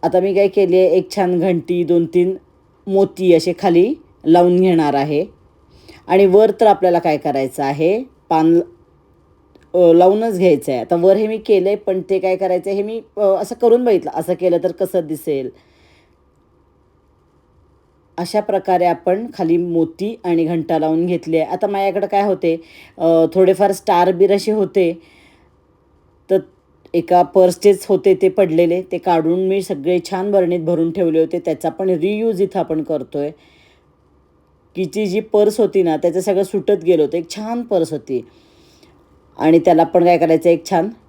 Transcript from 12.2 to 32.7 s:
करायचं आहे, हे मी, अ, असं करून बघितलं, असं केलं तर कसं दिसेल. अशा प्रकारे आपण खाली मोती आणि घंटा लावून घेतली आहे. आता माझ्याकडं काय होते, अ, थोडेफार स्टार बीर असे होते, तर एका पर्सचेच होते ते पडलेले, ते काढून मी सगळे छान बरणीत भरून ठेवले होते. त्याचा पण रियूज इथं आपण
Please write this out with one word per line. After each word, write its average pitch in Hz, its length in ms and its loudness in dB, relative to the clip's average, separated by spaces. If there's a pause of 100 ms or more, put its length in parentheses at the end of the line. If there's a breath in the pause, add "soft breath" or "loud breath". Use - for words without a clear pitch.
करायचं 185 340 -4
आहे, 196 80 -4
हे 202 60 -4
मी, 220 180 -10 (160)
अ, 208 40 -4
असं 196 340 -2
करून 240 300 2
बघितलं, 185 280 0
असं 160 200 -4
केलं 175 300 0
तर 175 80 0
कसं 180 360 -4
दिसेल. 143 420 -6 (2750 soft breath)
अशा 175 220 -4
प्रकारे 180 460 -2
आपण 185 480 -2
खाली 170 240 -2
मोती 170 680 -4
आणि 170 220 -2
घंटा 165 340 -4
लावून 160 260 -2
घेतली 165 320 -4
आहे. 156 140 -2
आता - 160 -4
माझ्याकडं 196 400 -2
काय 202 140 0
होते, 175 400 -2 (360 loud breath)
अ, 165 360 2
थोडेफार 185 380 2
स्टार 185 400 0
बीर 185 240 2
असे 202 160 -4
होते, 185 500 -2 (1300 soft breath)
तर 190 80 2 (540)
एका 175 280 2
पर्सचेच 185 680 2
होते 190 320 2
ते 190 80 2
पडलेले, 175 520 0
ते 185 160 -10
काढून 175 500 -2
मी 196 140 -2
सगळे 175 380 -4 (100)
छान 196 220 -6
बरणीत 180 280 0
भरून 165 320 -2
ठेवले 165 280 -2
होते. 160 200 -2
त्याचा 165 300 -6
पण 185 200 -6
रियूज 196 520 -2
इथं 190 180 -4
आपण 160 240 -4